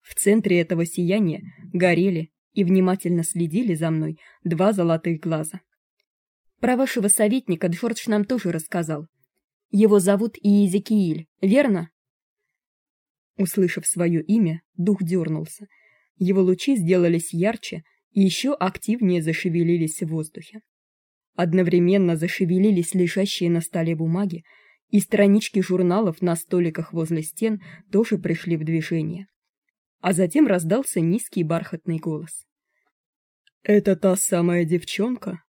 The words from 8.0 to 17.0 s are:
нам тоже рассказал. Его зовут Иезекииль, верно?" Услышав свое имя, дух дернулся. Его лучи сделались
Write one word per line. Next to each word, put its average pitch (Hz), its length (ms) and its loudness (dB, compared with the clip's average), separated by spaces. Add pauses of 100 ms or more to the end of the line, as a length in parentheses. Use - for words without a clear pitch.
нам 208 180 0
тоже 202 280 -2
рассказал. 160 560 -6 (640)
Его 208 280 6
зовут 202 420 0
Иезекииль, 202 840 2 (160)
верно?" 196 480 2 (1500)
Услышав 180 500 -2
свое 170 360 0
имя, 185 400 0 (140)
дух 196 260 0
дернулся. 165 640 -4 (500)
Его 190 260 2
лучи 185 340 2
сделались 175 580 2